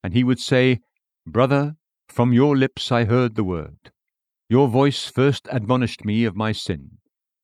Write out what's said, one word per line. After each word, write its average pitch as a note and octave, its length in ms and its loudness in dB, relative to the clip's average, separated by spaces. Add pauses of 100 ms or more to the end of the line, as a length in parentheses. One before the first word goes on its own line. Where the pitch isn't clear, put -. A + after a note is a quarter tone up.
and F#2 100 -8
he B2 100 2
would B2 160 0
say, B2+ 420 0 (440)
"Brother, C#3 520 0 (300)
from B2 240 0
your C#3 240 4
lips - 360 -2
I A#2 140 2
heard A#2+ 280 0
the A2 100 -4
word. D#2+ 480 -8 (580)
Your C3 180 4
voice C3 400 0
first C3+ 440 0
admonished A#2+ 540 -2
me G#2+ 200 0
of G2 100 -4
my A2 160 -4
sin. D#2 480 -8 (440)